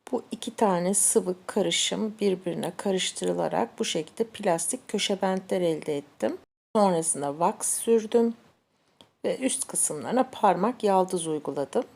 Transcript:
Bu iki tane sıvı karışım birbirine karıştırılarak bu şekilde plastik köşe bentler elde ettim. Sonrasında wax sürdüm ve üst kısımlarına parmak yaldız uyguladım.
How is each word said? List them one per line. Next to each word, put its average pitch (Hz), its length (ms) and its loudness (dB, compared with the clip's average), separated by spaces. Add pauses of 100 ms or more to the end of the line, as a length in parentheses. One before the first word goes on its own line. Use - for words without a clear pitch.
(120)
Bu 247 180 -2
iki - 260 -10
tane 185 380 2
sıvı 185 420 2 (100)
karışım 190 760 0
birbirine 180 560 -2
karıştırılarak 180 1040 -2
bu 226 60 -2
şekilde 170 400 -4
plastik 208 640 -4
köşe 196 340 -2
bentler 190 380 0
elde 156 360 0
ettim. 226 420 -4 (380)
Sonrasında 165 540 2
wax 170 480 -2
sürdüm 233 560 2 (920)
ve - 140 -2
üst 262 280 -2
kısımlarına 156 680 -2
parmak 202 520 2
yaldız 185 420 2
uyguladım. 147 580 -4 (120)